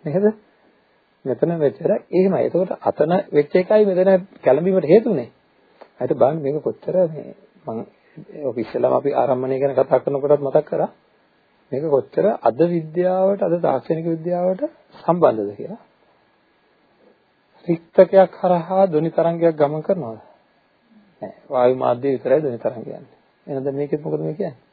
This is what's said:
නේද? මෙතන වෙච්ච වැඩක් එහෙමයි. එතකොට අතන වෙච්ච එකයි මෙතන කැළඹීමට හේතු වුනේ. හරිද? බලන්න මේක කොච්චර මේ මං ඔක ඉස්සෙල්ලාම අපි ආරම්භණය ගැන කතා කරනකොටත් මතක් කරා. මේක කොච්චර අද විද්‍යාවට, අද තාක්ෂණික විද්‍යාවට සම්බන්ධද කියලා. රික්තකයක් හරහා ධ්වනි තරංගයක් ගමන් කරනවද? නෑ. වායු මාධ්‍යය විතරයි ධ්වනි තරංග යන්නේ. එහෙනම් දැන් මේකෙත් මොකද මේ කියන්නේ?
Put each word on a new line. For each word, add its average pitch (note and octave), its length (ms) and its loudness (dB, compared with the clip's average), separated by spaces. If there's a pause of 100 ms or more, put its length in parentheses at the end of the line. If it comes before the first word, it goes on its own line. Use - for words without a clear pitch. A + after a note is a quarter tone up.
නේද? E3+ 200 0 (1000)
මෙතන C3+ 320 0
වෙච්ච C#3+ 220 0
වැඩක් F3+ 300 -2
එහෙමයි. F#3 340 2
එතකොට E3+ 360 -2
අතන - 340 0 (160)
වෙච්ච D3 260 0
එකයි G#3 300 4
මෙතන F#3 420 2 (120)
කැළඹීමට E3 480 2
හේතු G#3+ 220 6
වුනේ. C#3 220 -4 (640)
හරිද? B2+ 180 -4
බලන්න C#3 260 2
මේක C#3+ 200 -4
කොච්චර - 460 -6
මේ D#3+ 300 -10 (280)
මං A2+ 160 -10 (600)
ඔක B2+ 160 -6
ඉස්සෙල්ලාම B2 380 -2
අපි C3 180 0
ආරම්භණය B2+ 460 0
ගැන C3+ 160 0
කතා C3 260 2
කරනකොටත් C#3+ 420 0
මතක් C#3+ 220 0
කරා. - 260 -4 (840)
මේක C3+ 120 -6
කොච්චර D#3+ 420 0 (120)
අද A#2 280 -2
විද්‍යාවට, F3+ 760 -2
අද E3+ 160 0
තාක්ෂණික D#3+ 480 -2
විද්‍යාවට F3 560 -2 (340)
සම්බන්ධද A#2+ 560 2
කියලා. F#3 280 -14 (1900)
රික්තකයක් F#3 680 4
හරහා F3+ 500 0
ධ්වනි D#3+ 260 0
තරංගයක් E3 440 0
ගමන් D3+ 280 0
කරනවද? B2+ 380 -6 (1040)
නෑ. G3+ 120 -14 (100)
වායු B2+ 320 2
මාධ්‍යය B2+ 360 -2
විතරයි B2+ 280 0
ධ්වනි B2+ 180 -6
තරංග - 260 -8
යන්නේ. - 320 -18 (300)
එහෙනම් C3+ 180 -8
දැන් C#3 120 -4
මේකෙත් D3 240 -6
මොකද D3+ 200 -6
මේ D#3 140 -6
කියන්නේ? E3 240 -10 (140)